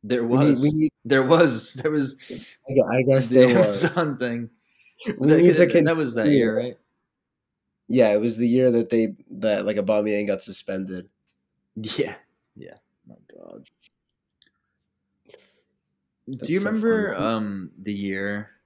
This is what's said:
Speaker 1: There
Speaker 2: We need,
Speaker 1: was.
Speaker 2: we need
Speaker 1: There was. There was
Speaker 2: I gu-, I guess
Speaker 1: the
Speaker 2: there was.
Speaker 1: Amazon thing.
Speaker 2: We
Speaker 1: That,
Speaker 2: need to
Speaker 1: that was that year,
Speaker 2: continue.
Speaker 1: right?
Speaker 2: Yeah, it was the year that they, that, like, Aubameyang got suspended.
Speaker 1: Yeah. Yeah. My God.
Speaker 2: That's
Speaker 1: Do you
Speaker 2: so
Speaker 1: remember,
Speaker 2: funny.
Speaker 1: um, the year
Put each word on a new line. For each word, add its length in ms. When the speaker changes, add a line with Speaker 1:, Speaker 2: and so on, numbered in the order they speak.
Speaker 1:
There 220
Speaker 2:
We 120
need, 120
Speaker 1:
was. 120
Speaker 2:
we 120
need 180
Speaker 1:
There 180
was. 520
There 160
was 260
Speaker 2:
I 40
gu-, 100
I 200
guess 240
Speaker 1:
the 80
Speaker 2:
there 120
was. 240
Speaker 1:
Amazon 340
thing. 320
Speaker 2:
We 120
Speaker 1:
That, 120
Speaker 2:
need 140
to 280
Speaker 1:
that 140
was 180
that 120
year, 260
Speaker 2:
continue. 160
Speaker 1:
right? 80
Speaker 2:
Yeah, 260
it 80
was 160
the 100
year 240
that 180
they, 260
that, 340
like, 120
Aubameyang 500
got 140
suspended. 680
Speaker 1:
Yeah. 400
Yeah. 200
My 80
God. 340
Speaker 2:
That's 200
Speaker 1:
Do 60
you 60
Speaker 2:
so 60
Speaker 1:
remember, 480
Speaker 2:
funny. 120
Speaker 1:
um, 520
the 160
year 580